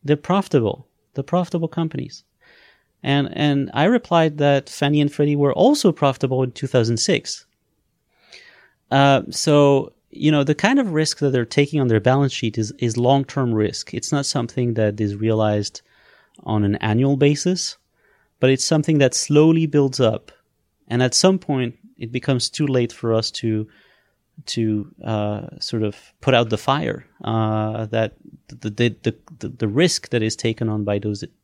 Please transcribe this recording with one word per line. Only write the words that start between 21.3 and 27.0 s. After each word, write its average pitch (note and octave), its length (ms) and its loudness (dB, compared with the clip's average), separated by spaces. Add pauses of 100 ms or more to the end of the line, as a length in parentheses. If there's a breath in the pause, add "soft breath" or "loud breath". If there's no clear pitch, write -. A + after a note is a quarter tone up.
point, B2+ 380 -4 (200)
it A#2 140 -12
becomes B2 380 -2
too D3+ 180 -2
late B2+ 240 0
for A2+ 220 -2
us A2+ 180 0
to, A2 340 -4 (800 soft breath)
to, A2 460 -2 (120)
uh, G#2 420 -4 (120)
sort A2 240 -4
of G#2 120 -4 (240)
put - 140 0
out A#2 160 4
the G#2+ 80 -2
fire, - 480 -4 (180)